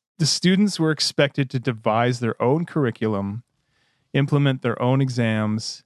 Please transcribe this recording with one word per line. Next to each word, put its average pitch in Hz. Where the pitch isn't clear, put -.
the 160
students 190
were 160
expected 143
to 131
devise 117
their 113
own 143
curriculum, 110
implement 143
their 117
own 131
exams, 113